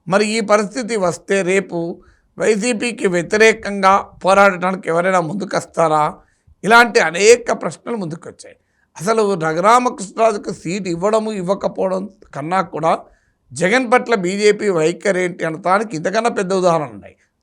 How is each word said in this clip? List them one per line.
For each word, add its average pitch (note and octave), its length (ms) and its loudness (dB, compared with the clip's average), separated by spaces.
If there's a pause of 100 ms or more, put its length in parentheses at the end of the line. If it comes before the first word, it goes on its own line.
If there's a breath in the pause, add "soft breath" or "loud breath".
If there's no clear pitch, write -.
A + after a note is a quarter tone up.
మరి G3+ 180 2
ఈ A3 140 -2
పరిస్థితి G#3 560 -2
వస్తే F#3 460 -2
రేపు F3+ 600 -4 (360 soft breath)
వైసీపీకి A#3 680 -2
వ్యతిరేకంగా G3+ 1040 2 (140)
పోరాడటానికి F#3+ 640 2
ఎవరైనా F3 320 2
ముందుకొస్తారా? E3 960 -2 (500 soft breath)
ఇలాంటి A#3 360 4
అనేక G3+ 640 2
ప్రశ్నలు G3+ 340 -8
ముందుకొచ్చాయి. D3+ 600 -12 (440)
అసలు G#3 340 0
రఘురామకృష్ణరాజుకు G#3+ 1160 0
సీటు F#3 360 -8
ఇవ్వడము G#3+ 440 -2
ఇవ్వకపోవడం F#3+ 760 -4 (260)
కన్నా E3 260 -4
కూడా E3 380 -2 (540 soft breath)
జగన్ G#3+ 400 0
పట్ల A#3 220 2
బీజేపీ G3+ 540 0
వైఖరి F3 560 0
ఏంటి F3 200 -6
అనడానికి F3+ 520 -2
ఇంతకన్నా G3 340 -2
పెద్ద F#3+ 220 -4
ఉదాహరణ E3+ 380 0
ఉన్నాయి. F#2+ 260 -20 (260)